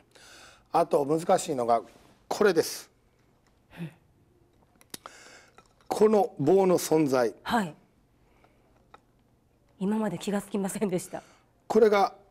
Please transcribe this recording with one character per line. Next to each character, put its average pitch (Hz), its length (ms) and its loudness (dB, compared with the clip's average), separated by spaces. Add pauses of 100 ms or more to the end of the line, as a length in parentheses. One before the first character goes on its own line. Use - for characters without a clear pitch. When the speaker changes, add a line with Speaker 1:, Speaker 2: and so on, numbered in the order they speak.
(720)
Speaker 1:
あ 170 140 2
と 151 180 0
難 160 340 0
し - 140 -6
い - 20 -4
の 120 120 -4
が 117 160 2 (440)
こ - 180 -2
れ 196 100 4
で 160 80 4
す。 - 280 -10 (3000)
こ 214 200 2
の 208 300 2
棒 185 280 4
の 180 120 4
存 156 280 0
在。 123 360 0
Speaker 2:
は 220 220 -2
い。 156 100 -10 (2000)
今 202 200 -4
ま 214 100 -4
で 180 100 -8
気 196 140 -8
が 202 80 -4
つ - 80 -18
き - 80 -8
ま 190 140 -4
せ 185 160 -6
ん - 20 -6
で 175 100 -4
し - 120 -10
た。 - 120 -14 (460)
Speaker 1:
こ 220 120 2
れ 220 100 6
が 196 240 0 (160)